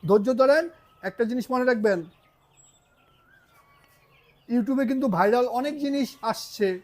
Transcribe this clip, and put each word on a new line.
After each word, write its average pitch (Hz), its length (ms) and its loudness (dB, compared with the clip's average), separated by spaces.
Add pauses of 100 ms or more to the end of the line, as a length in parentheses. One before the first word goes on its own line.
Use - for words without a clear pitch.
ধৈর্য 208 280 4
ধরেন, 285 340 4 (340)
একটা 190 220 -4
জিনিস 240 260 -6
মনে 254 140 -2
রাখবেন, 214 380 2 (2500)
YouTube-এ 247 340 0
কিন্তু 262 220 -2
ভাইরাল 208 380 2
অনেক 269 320 -4
জিনিস 277 440 -4
আসছে 202 600 -4